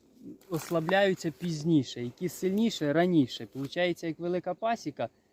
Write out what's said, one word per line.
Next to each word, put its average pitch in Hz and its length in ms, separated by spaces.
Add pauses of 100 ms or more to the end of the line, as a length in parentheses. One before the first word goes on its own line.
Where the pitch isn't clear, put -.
(500)
ослабляються 175 840
пізніше, 156 720
які 139 260
сильніше 190 640
раніше. 160 520
Получається, 170 600
як 156 120
велика 175 340
пасіка, 165 560 (240)